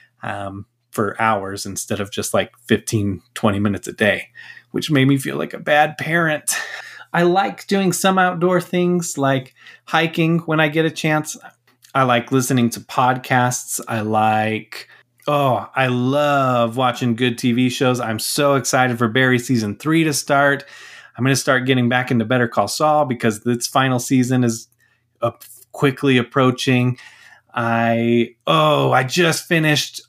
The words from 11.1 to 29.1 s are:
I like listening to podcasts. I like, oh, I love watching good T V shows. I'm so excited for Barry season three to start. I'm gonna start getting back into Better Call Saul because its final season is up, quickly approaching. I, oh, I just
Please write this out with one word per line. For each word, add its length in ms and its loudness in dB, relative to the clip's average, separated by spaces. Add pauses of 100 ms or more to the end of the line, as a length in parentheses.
I 80 4
like 300 2
listening 380 2
to 100 -12
podcasts. 1080 -2
I 120 -4
like, 880 -2 (380)
oh, 480 0
I 120 2
love 880 0
watching 400 0
good 220 0
T 140 0
V 180 2
shows. 300 0
I'm 180 -4
so 380 0
excited 420 0
for 100 2
Barry 300 2
season 380 -2
three 280 0
to 80 0
start. 520 2 (520)
I'm 80 -4
gonna 120 4
start 280 0
getting 240 2
back 220 0
into 140 2
Better 240 0
Call 180 0
Saul 380 0
because 420 -4
its 200 -2
final 320 0
season 440 2
is 260 -2 (540)
up, 220 -4 (280)
quickly 460 2
approaching. 800 2 (560)
I, 840 0 (100)
oh, 460 2
I 120 2
just 440 0